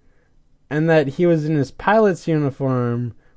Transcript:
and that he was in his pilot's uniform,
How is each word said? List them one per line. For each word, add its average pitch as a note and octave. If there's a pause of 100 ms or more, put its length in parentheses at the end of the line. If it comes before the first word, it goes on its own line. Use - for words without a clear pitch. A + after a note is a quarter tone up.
(720)
and D#3
that D#3
he F3
was D#3+
in D#3
his C#3
pilot's G#3
uniform, C3 (220)